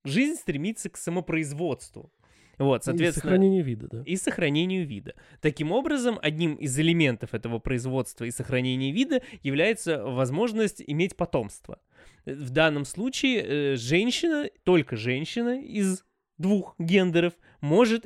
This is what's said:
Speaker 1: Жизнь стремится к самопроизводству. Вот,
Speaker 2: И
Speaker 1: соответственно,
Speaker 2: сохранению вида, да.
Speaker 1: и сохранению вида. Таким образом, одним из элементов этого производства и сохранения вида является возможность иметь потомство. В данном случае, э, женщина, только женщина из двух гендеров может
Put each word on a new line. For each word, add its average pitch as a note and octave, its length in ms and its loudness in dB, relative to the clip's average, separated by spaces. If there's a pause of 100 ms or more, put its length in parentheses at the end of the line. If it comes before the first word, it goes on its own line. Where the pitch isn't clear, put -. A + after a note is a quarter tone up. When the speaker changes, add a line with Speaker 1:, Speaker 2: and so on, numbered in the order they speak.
Speaker 1:
Жизнь B3+ 340 2
стремится F3+ 500 -6
к - 80 -14
самопроизводству. D#3+ 1120 -6 (480)
Вот, C3+ 260 2
Speaker 2:
И - 20 -12
Speaker 1:
соответственно, E3+ 460 0
Speaker 2:
сохранению F#3+ 340 6
вида, B2 260 -6
да. A#2 140 -10
Speaker 1:
и E3+ 100 -2
сохранению F3 720 0
вида. G#2+ 280 -12 (260)
Таким D3+ 300 0
образом, B3 500 0
одним D#3 340 0
из C3+ 240 -4
элементов D#3 540 2
этого A#2 260 -4
производства B2+ 680 -4
и B2 60 -6
сохранения B2+ 640 -2
вида C4 280 0 (200)
является D#3 640 0
возможность E3+ 800 0
иметь D#3 320 -2
потомство. - 640 -4 (460)
В C#3 260 -8
данном D3 340 2
случае, A#3+ 580 -2 (300)
э, - 20 0
женщина, A#3 720 0 (140)
только F3 320 4
женщина D#3+ 680 -2
из F#3+ 420 -2 (340)
двух F#3 420 0
гендеров E3+ 540 4 (280)
может A3 440 4